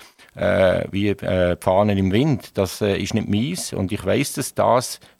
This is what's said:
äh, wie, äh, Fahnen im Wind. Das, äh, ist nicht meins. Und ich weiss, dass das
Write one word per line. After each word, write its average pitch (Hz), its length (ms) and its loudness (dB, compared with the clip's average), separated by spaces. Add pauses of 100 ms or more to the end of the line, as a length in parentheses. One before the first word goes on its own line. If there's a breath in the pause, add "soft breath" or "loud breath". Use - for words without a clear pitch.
(360 loud breath)
äh, 95 540 2
wie, 101 180 -2
äh, 90 520 0
Fahnen 98 380 2
im 95 140 2
Wind. 131 440 0
Das, 95 240 -2
äh, 101 160 0
ist 98 160 -4
nicht 107 160 -2
meins. 127 460 -2
Und 95 180 -4
ich 101 140 -6
weiss, 107 280 0
dass - 200 -6
das 113 460 2 (200 soft breath)